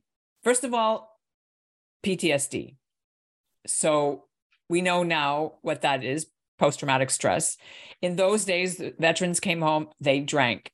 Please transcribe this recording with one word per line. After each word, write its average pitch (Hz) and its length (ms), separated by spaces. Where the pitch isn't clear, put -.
First 240 200
of 247 100
all, 220 460
P 185 140
T 165 140
S 143 160
D. - 280
So 147 600
we 170 140
know 180 220
now 151 580
what 156 200
that 139 220
is, 143 240
post-traumatic 135 500
stress. - 480
In 180 140
those 196 300
days, 180 320
the 135 220
veterans 165 400
came 170 220
home, 156 260
they 139 200
drank, 139 540